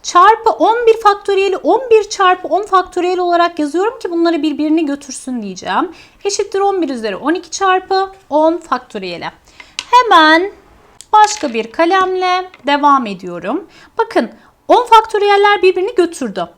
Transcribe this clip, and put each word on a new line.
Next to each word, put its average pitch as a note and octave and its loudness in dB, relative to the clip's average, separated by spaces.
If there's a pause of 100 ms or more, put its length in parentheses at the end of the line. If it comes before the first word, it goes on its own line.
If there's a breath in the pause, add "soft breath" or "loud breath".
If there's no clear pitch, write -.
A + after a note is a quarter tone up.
Çarpı G#4+ 4
on A4 0
bir A4 4
faktöriyeli G4+ 0
on F#4+ 0
bir G#4+ 2
çarpı F4+ 0
on E4+ 0
faktöriyel F#4 -2
olarak F4 0
yazıyorum F4 -4
ki F#4 -10
bunları E4+ 0
birbirini D#4 -2
götürsün C4 -10
diyeceğim. G3+ -6 (320 loud breath)
Eşittir G4+ -4
on G4 0
bir C#4+ -4
üzeri A3 -6
on C#4 -4
iki F4 -10
çarpı F#4+ -2 (180)
on D#4 2
faktöriyeli. F#3+ -8 (640 loud breath)
Hemen F#4 4 (600)
başka C#4 2
bir A3+ -6
kalemle F#4 0 (160)
devam C#4 2
ediyorum. F#3+ -8 (320 soft breath)
Bakın G4+ -2 (380 soft breath)
on A4 4
faktöriyeller G#4 2
birbirini F#4+ 0
götürdü. A#3 -4